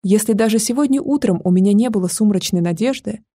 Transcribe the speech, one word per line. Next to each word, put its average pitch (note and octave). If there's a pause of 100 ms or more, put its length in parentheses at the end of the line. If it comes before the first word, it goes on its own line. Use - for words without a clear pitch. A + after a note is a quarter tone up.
Если G#3
даже A3
сегодня C4+
утром B3
у F3+
меня F#3
не A3+
было G3
сумрачной F#3+
надежды G#3 (120)